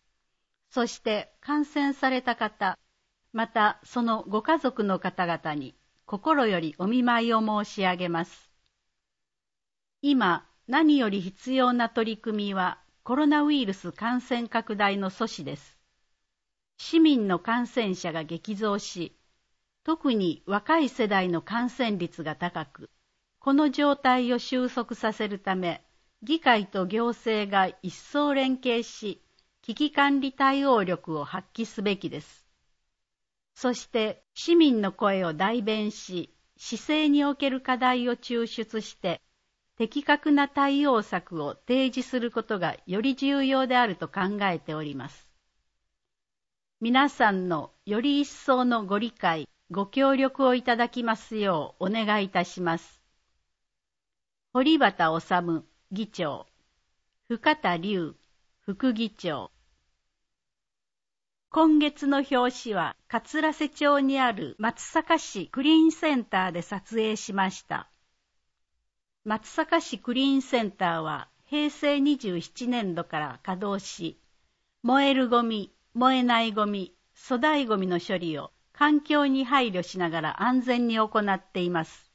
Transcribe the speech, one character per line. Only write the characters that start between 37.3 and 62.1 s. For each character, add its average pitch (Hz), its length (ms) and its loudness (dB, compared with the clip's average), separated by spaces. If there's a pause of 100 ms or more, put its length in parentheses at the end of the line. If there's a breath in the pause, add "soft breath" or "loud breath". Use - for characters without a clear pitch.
け 277 160 -2
る 262 100 -4
課 254 160 -2
題 247 320 0
を 247 80 -2
抽 233 300 -4
出 220 340 -8
し - 160 -14
て、 170 240 -4 (560)
的 233 280 -4
確 294 280 2
な 285 140 4
対 277 400 0
応 247 140 4
策 175 420 -6
を 143 140 -6 (100)
提 262 240 2
示 247 160 -6
す 254 140 -4
る 233 100 -4
こ 226 120 -4
と 214 160 -4
が 165 180 -4 (100)
よ 185 140 -4
り 269 160 0
重 277 280 0
要 262 220 2
で 247 120 2
あ 240 80 4
る 185 100 -2
と - 120 -8
考 190 340 -4
え 185 160 0
て - 160 -10
お 156 80 -6
り 147 120 -8
ま 135 140 -10
す。 - 180 -20 (1600)
皆 254 260 4
さ 233 220 2
ん 185 180 -2
の 156 240 -4 (140)
よ 208 160 -2
り 285 180 2
一 285 80 -2
層 254 380 0
の 233 180 0
ご 196 140 0
理 226 120 -4
解、 165 380 -4 (220)
ご 196 160 -4
協 269 300 4
力 269 300 2
を 254 80 6
い 247 80 0
た 240 140 0
だ 240 140 0
き 247 120 -6
ま 226 140 0
す - 200 -10
よ 190 440 -2
う 185 60 -2
お 190 40 0
願 214 320 0
い 196 40 -4
い - 20 -6
た 180 160 0
し - 160 -12
ま 170 160 0
す。 - 240 -14 (1500)
堀 277 260 4
畑 170 420 2
治 170 440 -2 (280)
議 208 160 -6
長、 147 380 -6 (840)
深 302 280 0
田 180 200 0
龍 175 380 -4 (460)
副 220 320 -2
議 214 180 -2
長。 123 400 -8 (2000)
今 311 300 6
月 294 280 0
の 277 120 2